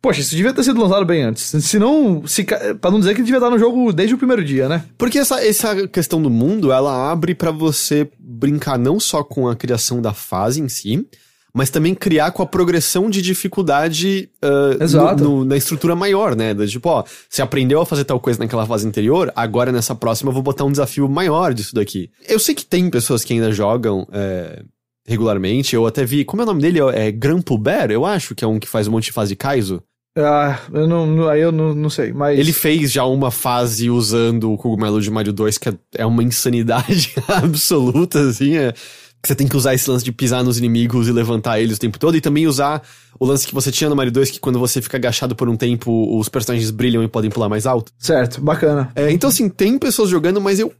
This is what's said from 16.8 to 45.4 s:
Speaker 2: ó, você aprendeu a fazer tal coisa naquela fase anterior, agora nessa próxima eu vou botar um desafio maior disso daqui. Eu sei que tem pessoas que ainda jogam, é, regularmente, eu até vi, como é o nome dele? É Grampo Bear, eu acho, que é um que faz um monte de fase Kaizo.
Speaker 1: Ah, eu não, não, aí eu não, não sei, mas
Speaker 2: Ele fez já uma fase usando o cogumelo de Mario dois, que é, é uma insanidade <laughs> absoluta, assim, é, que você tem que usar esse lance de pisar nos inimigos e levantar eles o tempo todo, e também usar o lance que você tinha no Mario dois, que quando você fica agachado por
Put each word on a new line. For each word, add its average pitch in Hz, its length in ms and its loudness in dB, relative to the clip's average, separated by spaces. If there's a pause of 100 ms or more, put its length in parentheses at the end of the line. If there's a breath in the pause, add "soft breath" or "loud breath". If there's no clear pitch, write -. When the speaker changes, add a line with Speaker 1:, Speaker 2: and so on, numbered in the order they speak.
Speaker 2:
ó, 131 140 2 (260 loud breath)
você - 140 -4
aprendeu 135 360 2
a 175 60 2
fazer 143 200 -2
tal 127 140 0
coisa 120 200 -2
naquela 113 260 -2
fase 110 220 -2
anterior, 110 480 0
agora 117 360 0
nessa 123 240 -2
próxima 120 360 -2
eu - 20 -2
vou 131 100 -2
botar 139 220 -2
um 139 60 0
desafio 139 360 0
maior 160 460 0
disso 107 220 -6
daqui. 98 340 -4 (180)
Eu 214 120 2
sei 294 160 0
que - 100 -12
tem 180 240 0
pessoas 123 340 0
que - 100 -4
ainda 113 200 0
jogam, 107 580 0
é, 92 520 -8 (440)
regularmente, 113 680 0
eu 113 100 4
até 113 180 0
vi, 135 220 0
como 208 160 -4
é - 20 0
o 233 40 0
nome 190 140 0
dele? 170 180 2 (140)
É 110 180 0
Grampo 139 460 0
Bear, 131 340 0
eu 113 120 0
acho, 185 300 -2
que - 100 -8
é 113 40 0
um 110 120 0
que - 80 -12
faz 107 200 -2
um 107 40 -2
monte 113 140 0
de - 60 -8
fase 101 240 -4
Kaizo. 107 460 -4 (360)
Speaker 1:
Ah, 147 420 2 (120)
eu 151 160 0
não, 165 200 0
não, 160 200 2
aí 151 140 2
eu 165 100 4
não, 156 240 0
não 151 140 -2
sei, 120 240 -4
mas 143 240 0
Speaker 2:
Ele 156 160 2
fez 151 380 2
já 131 140 0
uma 135 260 0
fase 120 600 -2
usando 117 600 2
o 104 60 -2
cogumelo 107 440 0
de 104 100 -2
Mario 107 220 -2
dois, 107 240 0
que - 120 -4
é, 104 40 -4 (240)
é 110 80 -2
uma 117 180 2
insanidade 120 960 0
<laughs> - 60 -10
absoluta, 151 920 2 (100)
assim, 139 260 0
é, 135 160 2 (500 loud breath)
que - 60 -6
você 139 80 0
tem 143 120 0
que 131 100 0
usar 131 160 2
esse 127 160 0
lance 127 140 0
de 123 80 -4
pisar 127 320 0
nos 123 140 0
inimigos 117 500 2
e 123 40 2
levantar 117 480 0
eles 110 180 0
o - 20 -8
tempo 113 180 -4
todo, 165 180 2
e 156 60 2
também 151 240 2
usar 143 360 0 (380 loud breath)
o 131 60 0
lance 135 220 0
que - 80 -12
você 135 160 -2
tinha 156 180 0
no 147 60 2
Mario 131 160 0
dois, 131 180 2
que - 100 -12
quando 123 200 -2
você 123 220 -2
fica 131 160 -6
agachado 123 380 -2
por 120 140 -2